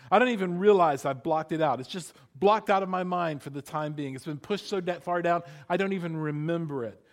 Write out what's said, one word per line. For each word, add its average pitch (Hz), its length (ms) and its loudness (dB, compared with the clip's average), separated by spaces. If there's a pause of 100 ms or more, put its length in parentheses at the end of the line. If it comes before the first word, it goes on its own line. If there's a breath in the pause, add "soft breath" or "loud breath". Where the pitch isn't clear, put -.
I 196 100 6
don't 254 100 6
even 185 280 -2
realize 180 460 4
I've 135 180 -2
blocked 156 300 0
it 160 100 -2
out. 131 200 2
It's - 80 -14
just - 240 -12 (200 loud breath)
blocked 208 360 2
out 196 120 4
of 190 60 -4
my 185 160 -2
mind 175 400 -2
for 147 60 -12
the 139 120 -10
time 151 300 -6
being. 143 240 -8
It's 131 80 -12
been 151 160 -8
pushed - 280 -6
so 196 120 -4
da-, 175 220 -4
far 175 200 -2
down, 170 220 0 (260 loud breath)
I 180 60 2
don't 196 160 0
even 170 240 -4
remember 151 680 -4
it. 101 260 -12